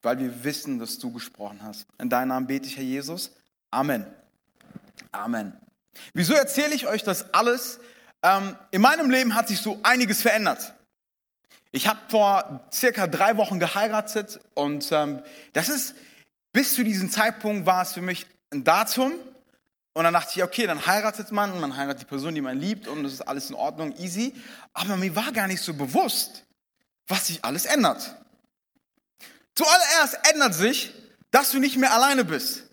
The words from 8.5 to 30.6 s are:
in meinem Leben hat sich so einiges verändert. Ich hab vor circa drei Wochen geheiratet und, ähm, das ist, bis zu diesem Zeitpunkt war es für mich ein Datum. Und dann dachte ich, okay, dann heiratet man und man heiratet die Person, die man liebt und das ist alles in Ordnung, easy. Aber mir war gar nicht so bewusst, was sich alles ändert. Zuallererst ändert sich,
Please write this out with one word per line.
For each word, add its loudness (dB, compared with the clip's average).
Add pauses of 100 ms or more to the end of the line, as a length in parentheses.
in 2
meinem 6
Leben 2
hat 2
sich -2
so -4
einiges 4
verändert. 0 (960)
Ich -2
hab -2
vor 2
circa 0
drei 2
Wochen 0
geheiratet -2 (140)
und, -2
ähm, 0 (300)
das 0
ist, -4 (580)
bis 2
zu 0
diesem 0
Zeitpunkt -2
war 4
es -6
für -10
mich -6 (260)
ein -6
Datum. 2 (800)
Und -2
dann 4
dachte 0
ich, 0
okay, -2
dann -2
heiratet 0
man 0
und -6
man -4
heiratet -6
die -18
Person, -6
die -4
man -6
liebt -6
und -6
das -6
ist -14
alles -8
in -14
Ordnung, -6
easy. -4 (380)
Aber -4
mir -2
war -2
gar -2
nicht -4
so -6
bewusst, -2 (640)
was -2
sich -8
alles -4
ändert. 0 (1400)
Zuallererst 4 (140)
ändert 4
sich, 0 (380)